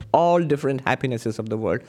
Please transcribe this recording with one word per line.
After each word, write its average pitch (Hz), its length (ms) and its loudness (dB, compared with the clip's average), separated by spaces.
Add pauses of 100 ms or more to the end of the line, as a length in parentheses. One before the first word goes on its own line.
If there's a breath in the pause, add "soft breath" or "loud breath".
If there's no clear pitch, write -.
(120)
all 175 320 4
different 143 380 -2
happinesses 120 580 -2
of 110 100 -8
the 110 80 -2
world, 98 320 -2